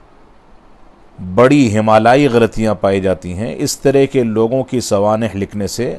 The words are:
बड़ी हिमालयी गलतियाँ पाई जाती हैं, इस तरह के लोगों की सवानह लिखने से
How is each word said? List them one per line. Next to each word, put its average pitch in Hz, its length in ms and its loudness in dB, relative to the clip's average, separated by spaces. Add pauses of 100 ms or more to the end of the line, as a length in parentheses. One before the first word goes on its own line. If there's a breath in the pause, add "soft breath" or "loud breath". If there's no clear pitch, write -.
(1200)
बड़ी 123 500 4
हिमालयी 110 600 4
गलतियाँ 110 460 0
पाई 98 260 0
जाती 92 320 -4
हैं, 110 240 -8
इस - 260 -6
तरह 139 240 2
के 131 180 0
लोगों 113 400 -2
की 123 180 -6
सवानह 107 520 -2
लिखने 98 340 -6
से 123 300 -6